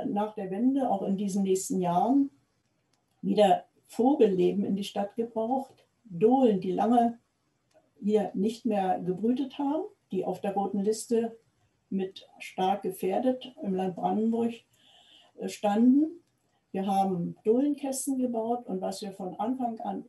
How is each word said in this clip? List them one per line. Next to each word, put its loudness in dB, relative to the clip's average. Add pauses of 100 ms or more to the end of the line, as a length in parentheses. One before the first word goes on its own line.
(140)
nach -2
der -6
Wende, 0
auch 0
in 0
diesen -2
nächsten 0
Jahren, 4 (920)
wieder 4 (220)
Vogelleben 4
in 0
die -6
Stadt -6
gebraucht. -4 (200)
Dohlen, 4
die -4
lange 2 (840)
hier 2
nicht -4
mehr 0
gebrütet -2
haben, -2 (300)
die -2
auf -6
der -4
roten -2
Liste -2 (520)
mit -6
stark -2
gefährdet -4
im -4
Land -4
Brandenburg, 0 (880)
äh, -6
standen. 4 (680)
Wir -4
haben 0
Dohlenkästen 0
gebaut -2
und -6
was -6
wir -8
von -10
Anfang -4
an -8